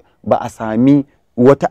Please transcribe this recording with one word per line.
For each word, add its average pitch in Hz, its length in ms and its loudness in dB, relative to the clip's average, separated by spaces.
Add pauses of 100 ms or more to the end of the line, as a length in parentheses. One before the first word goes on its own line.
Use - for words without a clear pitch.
(240)
ba 110 160 -2
a 117 80 -12
sami 123 560 -2 (340)
wata 139 320 2